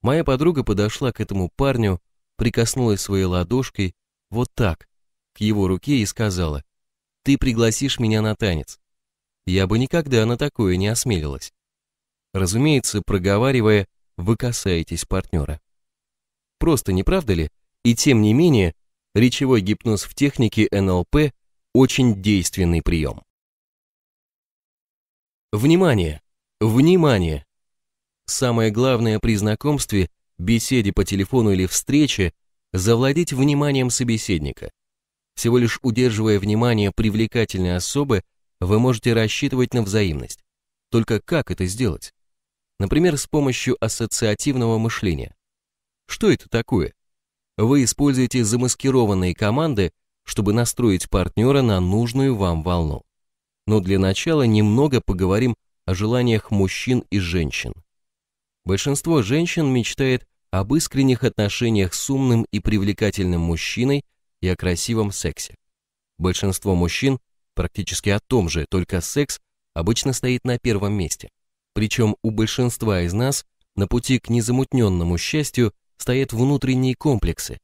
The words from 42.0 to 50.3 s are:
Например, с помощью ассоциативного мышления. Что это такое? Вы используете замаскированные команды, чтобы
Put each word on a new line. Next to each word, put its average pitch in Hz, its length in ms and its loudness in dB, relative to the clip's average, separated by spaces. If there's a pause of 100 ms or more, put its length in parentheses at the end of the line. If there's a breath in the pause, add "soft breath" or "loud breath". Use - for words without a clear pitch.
Например, 147 400 2
с - 80 -6
помощью 135 580 -2
ассоциативного 113 960 -2
мышления. 101 560 -2 (720)
Что - 240 0
это - 180 0
такое? 113 460 -2 (640)
Вы 131 260 4
используете 127 600 0
замаскированные 113 880 0
команды, 110 580 0 (320)
чтобы 101 280 -2